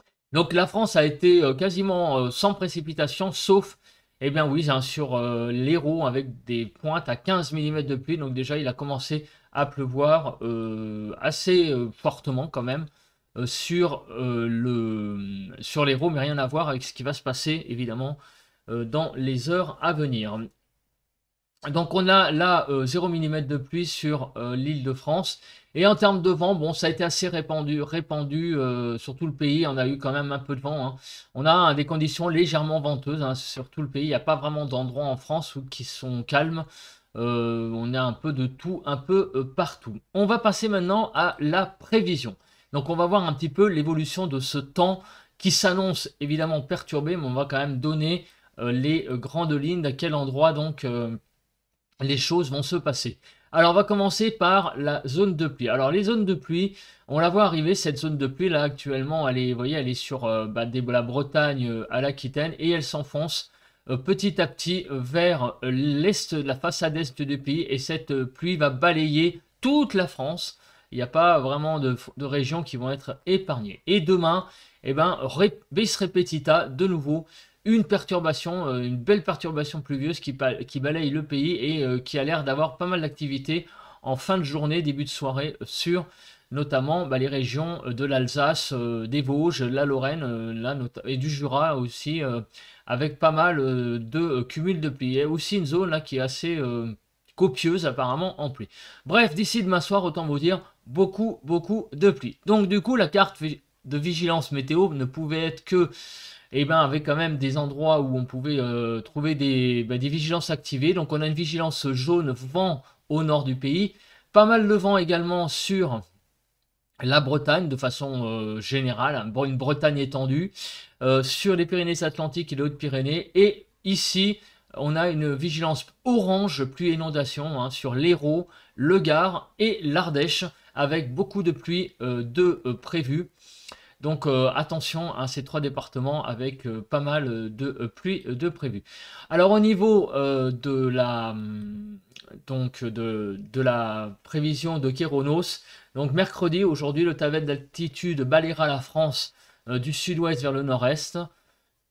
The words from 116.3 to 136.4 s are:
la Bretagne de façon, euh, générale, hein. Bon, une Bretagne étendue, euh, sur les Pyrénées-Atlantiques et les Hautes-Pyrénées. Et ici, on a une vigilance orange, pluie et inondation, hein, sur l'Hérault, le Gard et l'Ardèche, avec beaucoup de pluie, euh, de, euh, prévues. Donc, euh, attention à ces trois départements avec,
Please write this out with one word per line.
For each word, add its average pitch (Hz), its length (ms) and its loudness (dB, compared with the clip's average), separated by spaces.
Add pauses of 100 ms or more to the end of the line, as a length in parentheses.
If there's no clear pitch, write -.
la 135 180 4
Bretagne 151 480 2
de 131 80 -2
façon, 131 480 -4
euh, 110 360 -4
générale, 131 540 -2
hein. 110 120 -4
Bon, 117 180 -2
une 135 140 -2
Bretagne 147 400 2
étendue, 135 540 -2 (500)
euh, 131 200 4
sur 185 320 0
les 175 120 2
Pyrénées-Atlantiques 170 840 -2
et 139 40 -4
les 139 60 0
Hautes-Pyrénées. 147 720 -2
Et 202 320 4 (180)
ici, 196 540 0 (360)
on 147 220 -2
a 175 140 2
une 151 240 0
vigilance 156 520 -2 (180)
orange, 196 600 2
pluie 170 240 -2
et 165 40 4
inondation, 151 680 -2
hein, 127 100 -4
sur 127 240 -4
l'Hérault, 160 540 2 (260)
le 160 240 4
Gard 165 600 2
et 214 240 2
l'Ardèche, 143 640 0 (300)
avec 143 380 0
beaucoup 196 300 -2
de 165 80 2
pluie, 175 500 -4
euh, 123 220 -2
de, 165 420 2
euh, 123 100 -2
prévues. 156 560 -4 (720)
Donc, 151 260 -2
euh, 131 280 4
attention 151 600 -4
à 127 120 -4
ces 131 160 -6
trois 151 180 -6
départements 139 640 -2
avec, 131 420 -6